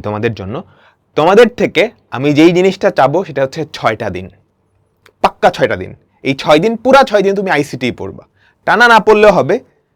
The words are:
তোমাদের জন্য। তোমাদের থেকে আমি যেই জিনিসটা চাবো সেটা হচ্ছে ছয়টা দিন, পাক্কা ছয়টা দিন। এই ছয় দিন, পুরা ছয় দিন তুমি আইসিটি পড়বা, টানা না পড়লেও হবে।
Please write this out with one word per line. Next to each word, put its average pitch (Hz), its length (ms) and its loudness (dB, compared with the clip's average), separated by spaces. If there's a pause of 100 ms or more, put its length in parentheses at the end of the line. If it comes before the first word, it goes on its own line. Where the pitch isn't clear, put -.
তোমাদের 107 340 -4
জন্য। 98 160 -10 (600)
তোমাদের 202 300 4 (120)
থেকে 175 220 -2 (340)
আমি 135 120 -4 (100)
যেই 170 200 4
জিনিসটা 190 300 0 (100)
চাবো 139 200 2 (100)
সেটা 139 160 -8
হচ্ছে 135 160 -8 (160)
ছয়টা 110 400 -4
দিন, 92 100 -14 (960)
পাক্কা 196 340 0
ছয়টা 110 260 -2
দিন। 101 100 -14 (360)
এই 139 140 -2
ছয় 156 220 4
দিন, 226 80 -2 (120)
পুরা 262 160 4 (100)
ছয় 208 160 0
দিন 196 140 2
তুমি 190 160 -6
আইসিটি 139 300 -6 (140)
পড়বা, 95 240 -16 (420)
টানা 196 260 4
না 226 140 6
পড়লেও 208 320 6
হবে। 139 180 0 (400)